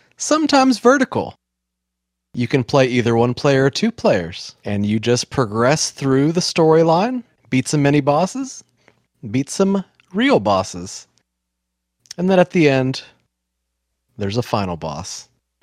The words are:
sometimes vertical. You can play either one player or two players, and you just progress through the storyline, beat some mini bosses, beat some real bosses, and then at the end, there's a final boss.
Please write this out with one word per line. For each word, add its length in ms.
sometimes 640
vertical. 560
You 120
can 160
play 240
either 280
one 180
player 320
or 40
two 220
players, 640
and 200
you 140
just 300
progress 640
through 400
the 100
storyline, 800
beat 180
some 140
mini 200
bosses, 640
beat 180
some 340
real 260
bosses, 680
and 120
then 100
at 100
the 180
end, 360
there's 200
a 60
final 320
boss. 540